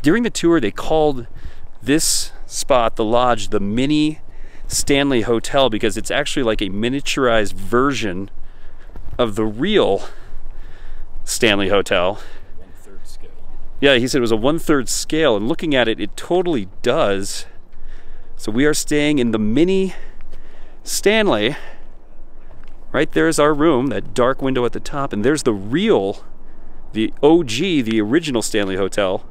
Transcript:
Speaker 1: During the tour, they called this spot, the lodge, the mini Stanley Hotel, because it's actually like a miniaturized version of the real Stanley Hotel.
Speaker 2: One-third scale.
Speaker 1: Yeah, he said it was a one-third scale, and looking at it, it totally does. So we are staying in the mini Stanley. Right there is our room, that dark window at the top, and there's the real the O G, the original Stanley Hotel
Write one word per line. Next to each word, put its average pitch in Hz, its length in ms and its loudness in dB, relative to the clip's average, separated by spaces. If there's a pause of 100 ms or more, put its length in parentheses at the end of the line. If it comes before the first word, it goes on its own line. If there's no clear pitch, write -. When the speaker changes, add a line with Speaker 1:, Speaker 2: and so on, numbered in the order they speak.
Speaker 1:
During 220 220 4
the 233 80 0
tour, 170 280 4
they 110 120 0
called 151 560 2 (560)
this - 500 0 (140)
spot, 117 500 0
the 113 80 0
lodge, 117 460 2
the 104 100 2
mini 143 600 0 (460)
Stanley 139 540 2
Hotel, 117 480 2
because 107 300 0
it's - 120 -4
actually 139 320 -2
like 110 200 0
a 95 80 -2
miniaturized 117 840 0
version 101 760 0 (880)
of 110 160 2
the 110 100 0
real 110 640 2 (1160)
Stanley 101 440 2
Hotel. 95 460 2 (420)
Speaker 2:
One-third - 500 -8
scale. - 240 -6 (500)
Speaker 1:
Yeah, 139 160 6
he 123 120 2
said 139 100 2
it 123 40 2
was 113 100 2
a 113 40 4
one-third 135 520 2
scale, 151 480 0
and 101 100 0
looking 160 280 0
at 123 120 4
it, 110 140 -2
it - 160 -4
totally 170 520 -2 (120)
does. 107 640 0 (920)
So - 140 -2
we 120 140 2
are 151 100 4
staying 147 440 0
in 120 140 2
the 113 60 2
mini 175 560 2 (880)
Stanley. 160 720 2 (1400)
Right 143 200 0
there 160 160 4
is 156 100 0
our 147 140 6
room, 143 360 4
that 101 260 -4
dark 123 260 2
window 127 240 0
at 117 80 0
the 113 80 -4
top, 139 320 -4
and 104 100 -2
there's 139 200 2
the 127 100 2
real 107 720 0 (680)
the 110 200 0 (100)
O 165 200 6
G, 147 400 0
the 110 180 0
original 123 420 0
Stanley 98 340 -2
Hotel 95 540 -2